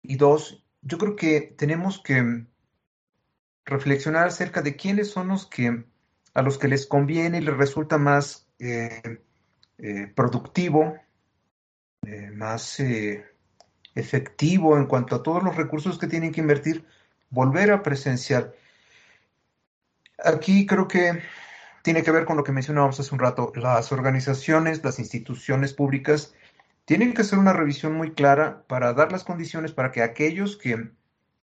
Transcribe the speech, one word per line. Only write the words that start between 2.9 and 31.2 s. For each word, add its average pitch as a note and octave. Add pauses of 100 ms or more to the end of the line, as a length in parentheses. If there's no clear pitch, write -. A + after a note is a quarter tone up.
reflexionar C#3
acerca F3+
de C#3+
quiénes G3+
son F#3
los F#3+
que, A#2+ (500)
a C3
los C3+
que C#3+
les C#3
conviene E3
y -
les D3
resulta D3+
más, C#3+ (120)
eh, A#2 (580)
eh, G2+
productivo, D3 (1080)
eh, G#2
más, A2
eh, G#2+ (680)
efectivo D3+
en C#3
cuanto B2+
a -
todos E3+
los F3
recursos D#3
que -
tienen D#3+
que D#3+
invertir, D3+ (440)
volver C#3
a G3+
presencial. C3 (1700)
Aquí F#3+
creo F#3+
que F3 (640)
tiene E3
que D#3+
ver D#3+
con D#3+
lo D3
que C#3+
mencionábamos C#3
hace -
un A#2+
rato. B2
Las A#2+
organizaciones, C#3
las B2+
instituciones C3
públicas C#3+ (560)
tienen A3
que A3+
hacer G3+
una F#3+
revisión D#3
muy D#3+
clara C#3+
para B2
dar D3+
las F#3
condiciones E3
para B2+
que A#2+
aquellos E3
que, A2+ (600)